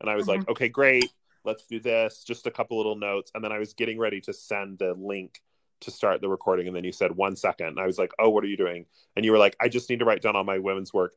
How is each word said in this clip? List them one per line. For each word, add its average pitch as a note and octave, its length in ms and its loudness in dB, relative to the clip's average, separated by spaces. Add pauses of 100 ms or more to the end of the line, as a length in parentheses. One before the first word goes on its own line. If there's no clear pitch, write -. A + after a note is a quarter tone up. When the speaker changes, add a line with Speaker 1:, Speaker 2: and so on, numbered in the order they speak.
Speaker 1:
And G#2+ 80 -6
I G#2+ 60 0
was G2+ 120 -2
like, G2 140 2
Speaker 2:
Mm-hmm. F#2+ 100 -2
Speaker 1:
"Okay, A#2 180 0
great. B2+ 420 4 (320)
Let's A2 220 -6
do A2+ 140 -8
this. A2+ 440 0
Just - 240 -8
a A#2 40 -6
couple A#2 260 -4
little G#2+ 180 0
notes." G2+ 400 -4
And A2 80 -10
then G#2+ 80 -4
I G#2+ 80 -6
was G#2+ 140 -8
getting A2+ 260 -4
ready G#2 220 -2
to G#2 120 -10
send G2 460 -10
the F#2 140 0
link F#2+ 480 -10 (400)
to F#2+ 100 -16
start - 300 0
the G2 80 -2
recording. F#2 380 0
And F#2 80 -6
then F2 100 -6
you F#2 80 -6
said, F2+ 220 0
"One G2 200 0
second." F2 320 -2
And D#2+ 120 -8
I F#2+ 60 -2
was F#2+ 140 -2
like, F#2 180 0
"Oh, A2+ 120 6
what G#2 140 4
are G2+ 40 -2
you G2+ 100 -4
doing?" F2 280 -2 (300)
And G#2+ 100 0
you A2 60 4
were A2 60 8
like, G2+ 220 8
"I A#2+ 100 2
just A#2+ 200 -4
need A#2+ 100 0
to A#2 60 2
write G#2+ 160 4
down G#2+ 140 2
all G2 100 0
my G2 120 -2
women's F#2+ 360 -4
work. F#2 240 2